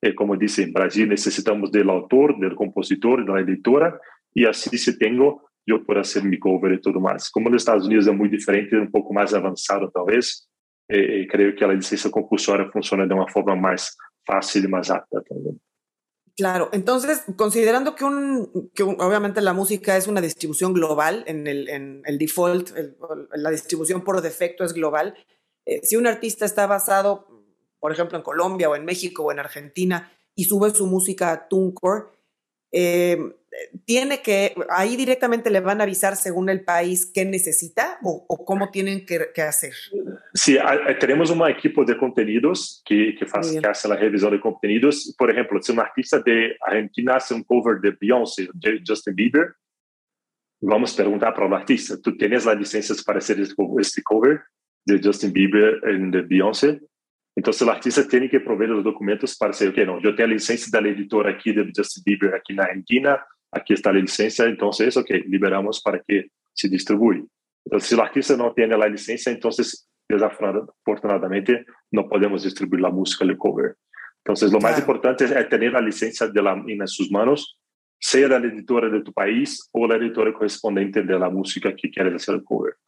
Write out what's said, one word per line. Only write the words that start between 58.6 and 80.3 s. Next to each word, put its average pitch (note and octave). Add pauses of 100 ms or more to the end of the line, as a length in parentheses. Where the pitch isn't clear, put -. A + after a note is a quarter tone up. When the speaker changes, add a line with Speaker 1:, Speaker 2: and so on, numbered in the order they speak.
Speaker 1:
los G#2
documentos G#2
para G#2
decir, G2+
ok, F#2+
no, F2+
yo G#2
tengo A#2
la A2+
licencia A#2
de G#2+
la G#2
editora G2+
aquí G#2+
de G2+
Justin G2
Bieber G2
aquí -
en G2
Argentina, A#2+ (280)
aquí -
está G2
la G2
licencia, G#2+
entonces, A2
ok, B2 (180)
liberamos G2
para -
que G2+ (220)
se -
distribuya. G2+ (420)
Entonces, -
si -
el A#2
artista C3+
no A#2+
tiene A2+
la G#2+
licencia, A2
entonces, - (180)
desafortunadamente, G2+ (260)
no G#2
podemos G2+
distribuir F#2
la F2+
música, F#2+
el F#2+
cover. - (480)
Entonces, G#2
lo G#2+
más A2+
Speaker 2:
Claro. D3
Speaker 1:
importante C3
es, A#2+
es B2
tener A#2
la B2+
licencia A2
de G#2
la, G2
en G2+
sus F#2+
manos, A#2 (400)
sea C#3
de C3
la A#2+
editora A2+
de G#2+
tu G2
país A2
o A#2
la A2+
editora A2